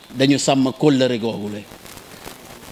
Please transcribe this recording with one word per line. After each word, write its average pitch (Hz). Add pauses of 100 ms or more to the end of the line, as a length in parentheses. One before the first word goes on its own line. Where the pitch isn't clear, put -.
(140)
dañu 135
sàmm 135
kóllëre 131
googu 104
la. 104 (1120)